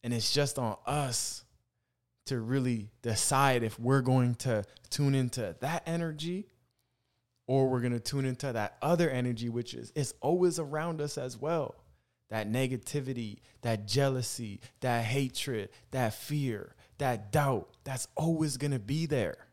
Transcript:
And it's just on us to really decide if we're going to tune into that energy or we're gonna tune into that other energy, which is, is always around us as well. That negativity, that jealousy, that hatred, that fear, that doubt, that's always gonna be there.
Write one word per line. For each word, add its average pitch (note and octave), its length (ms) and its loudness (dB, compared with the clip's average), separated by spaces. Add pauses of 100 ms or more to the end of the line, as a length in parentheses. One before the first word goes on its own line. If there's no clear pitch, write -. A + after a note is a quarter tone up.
And A#2+ 100 -2
it's A2 200 0
just C#3+ 260 2
on A2 160 0 (100)
us C#3 600 -2 (800)
to B2 160 -2
really A#2+ 480 0 (120)
decide B2+ 640 2
if A2 160 -4
we're C3 220 4
going B2 340 4
to A2 300 0 (240)
tune C#3 260 2
into A#2+ 460 0
that D#3+ 240 -4
energy E3+ 640 -4 (1000)
or C3 220 4
we're B2+ 100 2
gonna A#2+ 220 0
tune C#3 240 -2
into C3 260 -2
that G#2+ 300 -2
other E3 280 4
energy, B2 380 0
which A#2 280 -4
is, A#2 200 -12
is C#3+ 240 -2
always F3 400 2
around D#3 400 -4
us D3 180 -4
as B2+ 200 -6
well. D3+ 360 -2 (580)
That A2 200 -2
negativity, B2+ 880 -2 (240)
that G#2+ 260 -2
jealousy, B2 720 0 (220)
that A#2+ 240 2
hatred, B2+ 640 -2 (220)
that B2 240 0
fear, C3+ 600 -4 (220)
that A2+ 340 -2
doubt, C3 380 2 (160)
that's C3 320 -6
always D#3 400 0
gonna C#3 200 0
be C#3 280 -2
there. B2+ 320 0 (160)